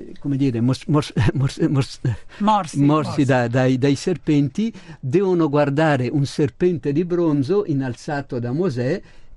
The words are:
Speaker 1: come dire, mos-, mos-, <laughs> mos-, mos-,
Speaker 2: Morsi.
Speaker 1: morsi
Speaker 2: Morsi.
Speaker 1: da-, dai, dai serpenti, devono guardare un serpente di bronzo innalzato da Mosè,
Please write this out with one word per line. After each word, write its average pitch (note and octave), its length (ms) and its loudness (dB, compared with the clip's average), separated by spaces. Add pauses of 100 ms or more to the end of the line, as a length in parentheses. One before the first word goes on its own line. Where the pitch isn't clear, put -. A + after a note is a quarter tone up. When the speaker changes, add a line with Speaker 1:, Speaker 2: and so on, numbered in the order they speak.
(200)
Speaker 1:
come C#3 180 -2
dire, C3 240 2
mos-, B2 260 0
mos-, D3 260 0 (100)
<laughs> - 100 4
mos-, C3+ 260 -2
mos-, D3 400 0 (400)
Speaker 2:
Morsi. - 0 -
Speaker 1:
morsi G3+ 400 0
Speaker 2:
Morsi. C#3+ 460 2
Speaker 1:
da-, B2+ 220 2
dai, C3 300 2
dai C#3 180 2
serpenti, D#3+ 800 0 (260)
devono E3+ 500 2
guardare C#3+ 600 2
un C#3 160 0
serpente D#3 640 -2
di D3+ 140 0
bronzo E3+ 600 0
innalzato C3+ 720 -6
da A#2+ 120 -4
Mosè, C#3+ 500 -2 (360)